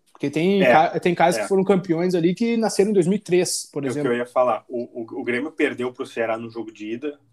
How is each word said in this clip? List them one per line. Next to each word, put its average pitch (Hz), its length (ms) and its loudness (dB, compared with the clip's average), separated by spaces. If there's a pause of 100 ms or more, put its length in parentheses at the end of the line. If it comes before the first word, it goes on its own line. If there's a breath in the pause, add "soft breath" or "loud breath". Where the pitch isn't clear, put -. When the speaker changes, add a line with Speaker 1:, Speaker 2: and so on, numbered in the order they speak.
(120)
Speaker 1:
Porque - 180 -6
tem 190 320 2
Speaker 2:
É, - 100 6
Speaker 1:
ca-, 160 260 4
tem 175 160 0
caras 165 220 2
Speaker 2:
é. 107 60 -4
Speaker 1:
que - 60 -6
foram 190 140 2
campeões 180 520 0
ali 175 200 2
que 233 220 0
nasceram 214 340 2
em 208 40 0
dois 175 120 4
mil 196 100 2
e - 40 -6
três, - 500 -2
por 139 140 -6
Speaker 2:
É 135 40 -4
o 123 40 -2
que 139 60 -4
Speaker 1:
exemplo. 131 140 0
Speaker 2:
eu 120 40 0
ia 120 100 -4
falar. 123 400 0
O, 120 360 -8
o, - 180 -10
o 123 40 -8
Grêmio 123 280 -4
perdeu 123 400 -2
pro 123 140 -10
Ceará 113 320 -4
no 117 100 -12
jogo 110 240 -10
de 107 180 -12
ida, 143 280 -8 (140)